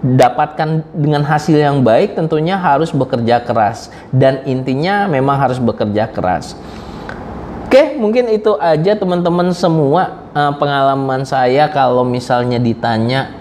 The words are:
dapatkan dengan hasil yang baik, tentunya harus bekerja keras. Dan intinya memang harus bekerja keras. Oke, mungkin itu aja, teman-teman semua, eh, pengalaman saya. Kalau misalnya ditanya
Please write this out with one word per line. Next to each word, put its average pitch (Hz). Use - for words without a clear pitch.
dapatkan 151
dengan 151
hasil 151
yang 143
baik, 131
tentunya 160
harus 165
bekerja 120
keras. 110
Dan 135
intinya 143
memang 139
harus 127
bekerja 110
keras. 90
Oke, 302
mungkin 240
itu 214
aja, 170
teman-teman 175
semua, 160
eh, 147
pengalaman 135
saya. 135
Kalau 127
misalnya 123
ditanya 117